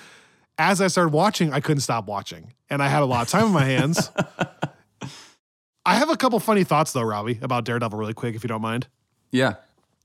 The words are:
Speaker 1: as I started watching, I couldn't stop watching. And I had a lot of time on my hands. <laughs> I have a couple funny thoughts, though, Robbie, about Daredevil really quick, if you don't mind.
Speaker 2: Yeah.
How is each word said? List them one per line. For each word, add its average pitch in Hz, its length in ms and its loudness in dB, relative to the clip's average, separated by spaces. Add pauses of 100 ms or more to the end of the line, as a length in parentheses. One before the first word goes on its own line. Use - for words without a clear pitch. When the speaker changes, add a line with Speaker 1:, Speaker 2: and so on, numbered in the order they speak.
(580)
Speaker 1:
as 170 220 2
I 196 60 4
started 170 260 2
watching, 165 400 2
I 135 80 0
couldn't 143 220 0
stop 117 240 -4
watching. 98 460 -10 (180)
And 143 120 -2
I 139 60 0
had 147 140 2
a 139 40 2
lot 123 160 0
of 117 60 -4
time 208 180 4
on 214 60 2
my 147 120 4
hands. 135 500 0
<laughs> - 60 -4 (1700)
I 180 100 4
have 294 140 2
a 311 60 2
couple 233 240 2
funny 208 240 2
thoughts, 151 280 2
though, 123 100 -2
Robbie, 110 380 -2
about 123 240 -2
Daredevil 117 340 -4
really 110 160 -4
quick, 117 200 -6
if 110 100 -12
you 117 40 -4
don't 113 120 -4
mind. 113 280 -4 (440)
Speaker 2:
Yeah. 127 220 2 (500)